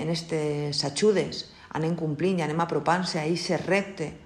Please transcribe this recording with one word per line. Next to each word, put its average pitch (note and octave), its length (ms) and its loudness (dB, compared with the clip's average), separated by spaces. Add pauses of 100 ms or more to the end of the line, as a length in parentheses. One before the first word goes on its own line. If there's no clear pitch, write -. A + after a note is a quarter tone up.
En D#3 80 -2
estes D3+ 800 -2
ajudes F#3 560 2 (320)
anem D#3+ 160 2
complint E3 480 0
i D3+ 60 0
anem E3 180 0
apropant-se E3 560 0
a D3+ 80 0
eixe E3+ 380 0
repte F#3+ 420 0 (160)